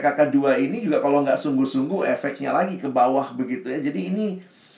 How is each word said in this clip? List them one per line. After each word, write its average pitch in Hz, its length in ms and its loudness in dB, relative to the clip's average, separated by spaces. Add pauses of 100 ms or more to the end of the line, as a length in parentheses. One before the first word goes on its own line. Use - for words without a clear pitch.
K 143 80 4
K 147 160 4
dua 139 320 4
ini 214 240 -2
juga 151 160 2
kalau 143 240 2
nggak 131 160 2
sungguh-sungguh, 139 640 0
efeknya 139 480 -2
lagi 185 240 0
ke 135 160 -6
bawah 127 400 2
begitu 123 400 -6
ya. 107 80 -4
Jadi 180 320 -4
ini 208 240 -2 (420)